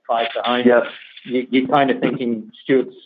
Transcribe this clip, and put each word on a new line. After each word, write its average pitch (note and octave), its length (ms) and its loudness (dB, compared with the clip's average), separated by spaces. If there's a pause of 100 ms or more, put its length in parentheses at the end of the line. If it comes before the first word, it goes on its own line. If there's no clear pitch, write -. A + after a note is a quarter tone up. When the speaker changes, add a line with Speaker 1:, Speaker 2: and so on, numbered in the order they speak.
Speaker 1:
five A#2 240 0
behind, A#2+ 320 -2
Speaker 2:
Yep. A#2+ 200 6 (420)
Speaker 1:
you, B2 240 -4
you're B2+ 180 0
kind C#3 220 2
of A#2 100 -2
thinking A#2+ 500 -4 (120)
Stewart's B2+ 440 0